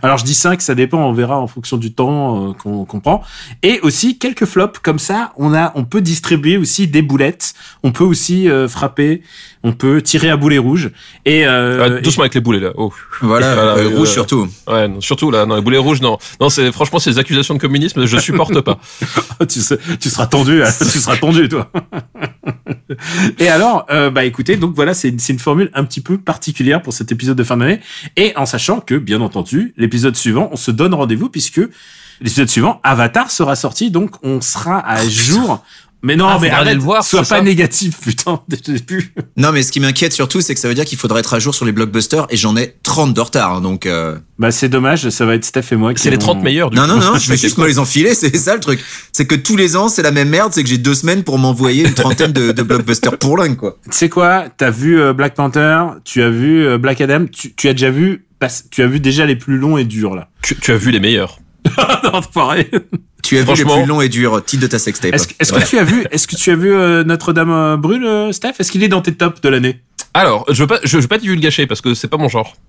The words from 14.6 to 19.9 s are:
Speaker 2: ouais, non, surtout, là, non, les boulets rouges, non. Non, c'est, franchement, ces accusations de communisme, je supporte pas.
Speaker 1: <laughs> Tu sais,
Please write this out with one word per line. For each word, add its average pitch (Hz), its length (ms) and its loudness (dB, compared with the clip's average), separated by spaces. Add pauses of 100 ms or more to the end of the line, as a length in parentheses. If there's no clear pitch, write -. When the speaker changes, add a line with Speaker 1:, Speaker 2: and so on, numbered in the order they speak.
Speaker 2:
ouais, 110 200 0
non, 98 140 -8
surtout, 143 300 -2
là, 107 160 2
non, 110 80 0
les 107 60 0
boulets 123 180 2
rouges, 135 220 0
non. 117 160 0 (220)
Non, 143 100 2
c'est, 127 220 0
franchement, 151 280 -2
ces 123 180 0
accusations 139 380 -2
de 135 40 -2
communisme, 143 460 0
je 117 120 2
supporte 143 440 0
pas. 107 180 -2 (320)
Speaker 1:
<laughs> - 380 -4
Tu 120 120 -4
sais, 139 160 -2 (220)